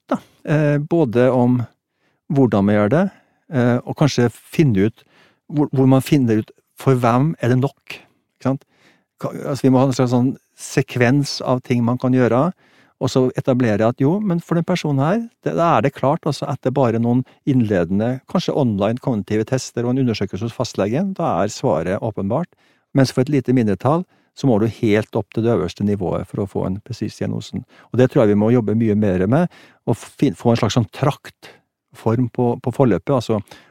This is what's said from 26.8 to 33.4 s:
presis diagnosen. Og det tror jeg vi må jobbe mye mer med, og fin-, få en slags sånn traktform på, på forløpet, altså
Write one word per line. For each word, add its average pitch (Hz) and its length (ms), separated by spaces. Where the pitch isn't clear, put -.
presis - 340
diagnosen. 110 460
Og 113 80
det 131 80
tror 127 160
jeg 107 80
vi 104 80
må 110 140
jobbe 110 240
mye 113 180
mer 95 320
med, 160 300
og 117 160
fin-, - 380
få 120 160
en 117 80
slags - 160
sånn 117 180
traktform - 1400
på, 120 220
på 131 140
forløpet, 117 400
altså 110 240